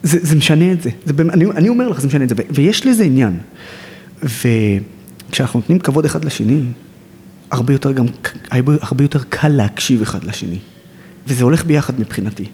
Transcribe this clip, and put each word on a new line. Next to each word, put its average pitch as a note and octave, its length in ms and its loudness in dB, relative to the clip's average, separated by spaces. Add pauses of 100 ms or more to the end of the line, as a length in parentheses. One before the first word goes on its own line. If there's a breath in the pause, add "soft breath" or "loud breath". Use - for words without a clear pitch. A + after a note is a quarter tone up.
זה, E3 200 2
זה D#3+ 140 2
משנה D#3+ 360 4
את F3 100 -2
זה. B2 80 -4 (140)
זה D3 80 -2
באמת, E3 220 0
אני, E3+ 100 6
אני G3 240 2
אומר B3 200 0
לך, C#3 120 -4
זה C#3 60 -2
משנה C#3 180 0
את B2+ 40 0
זה. A#2+ 100 0
ו-, A#2 120 -2
ויש D#3+ 360 2
לזה A3+ 180 4
עניין. C3 340 2 (840 loud breath)
וכשאנחנו A2+ 1400 -2
נותנים E3+ 180 2
כבוד D3+ 260 0
אחד D#3 200 -2
לשני, C3+ 380 0 (880)
הרבה B2+ 220 0
יותר C3+ 200 0
גם, C3 140 0 (440)
הרבה, B2+ 300 2
הרבה C3+ 240 0
יותר C#3+ 240 0
קל - 200 0
להקשיב A#2 540 0
אחד G2 220 -6
לשני. F2 340 -8 (680 loud breath)
וזה B2 180 0
הולך D#3+ 200 2
ביחד D3 360 0
מבחינתי. G2+ 540 -6